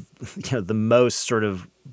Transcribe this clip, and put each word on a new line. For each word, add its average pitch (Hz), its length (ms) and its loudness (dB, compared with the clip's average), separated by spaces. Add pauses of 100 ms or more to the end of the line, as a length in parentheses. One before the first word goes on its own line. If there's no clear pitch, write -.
(200)
<laughs> - 160 -16
you - 160 -8
know, 123 80 -2
the 95 120 -6
most 113 540 4
sort 113 160 0
of 95 240 -4 (260)